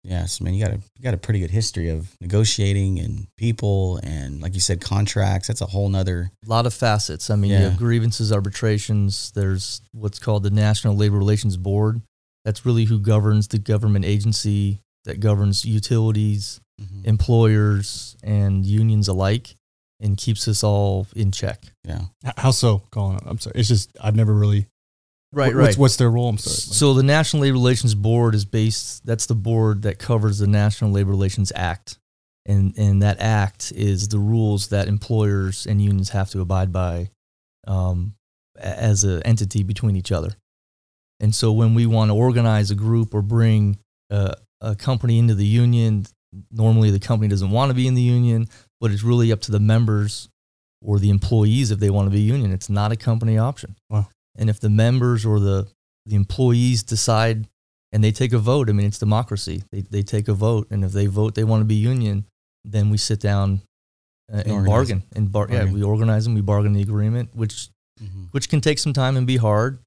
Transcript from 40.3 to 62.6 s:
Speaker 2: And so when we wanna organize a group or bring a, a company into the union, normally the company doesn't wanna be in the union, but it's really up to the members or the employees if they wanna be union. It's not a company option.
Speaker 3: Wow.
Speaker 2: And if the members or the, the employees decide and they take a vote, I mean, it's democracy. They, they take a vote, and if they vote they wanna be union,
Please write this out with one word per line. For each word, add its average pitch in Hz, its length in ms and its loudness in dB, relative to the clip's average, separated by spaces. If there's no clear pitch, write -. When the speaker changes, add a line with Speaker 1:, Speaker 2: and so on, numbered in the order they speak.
Speaker 2:
And 107 160 0
so 113 160 2
when 113 240 4
we 117 100 4
wanna 107 300 2
organize 113 560 2
a 104 40 0
group 110 380 0
or 107 80 0
bring 107 560 2
a, 101 240 -2
a 107 160 -4
company 117 440 0
into 117 160 4
the 101 100 0
union, 113 600 2
normally 110 400 4
the 98 80 2
company 107 300 0
doesn't 98 220 0
wanna 131 240 2
be 127 120 2
in 127 60 2
the 123 80 2
union, 120 480 2
but 113 100 0
it's 101 120 -2
really 117 280 4
up 107 100 0
to - 100 -6
the 104 80 2
members 107 680 0
or 104 160 0
the 101 120 4
employees 110 600 2
if 101 80 -2
they 101 120 2
wanna 98 180 2
be 98 120 2
union. 113 300 0
It's 92 180 -6
not 104 220 0
a 113 60 -2
company 113 400 0
option. 113 380 -4
Speaker 3:
Wow. 104 180 -2
Speaker 2:
And 110 140 0
if 107 100 -2
the 107 100 -2
members 117 560 2
or 107 140 2
the, 98 280 0
the 107 80 -4
employees 120 680 2
decide 113 640 -2
and 107 120 2
they 110 80 4
take 123 220 -2
a 120 60 2
vote, 120 300 0
I - 40 2
mean, 101 140 2
it's 101 100 -4
democracy. 104 760 -2
They, 101 100 -8
they 101 200 -4
take 104 280 -2
a 104 40 0
vote, 107 380 0
and 101 120 -2
if 92 100 -2
they 101 120 0
vote 104 300 -2
they 110 80 -2
wanna 110 220 2
be 110 100 0
union, 107 500 0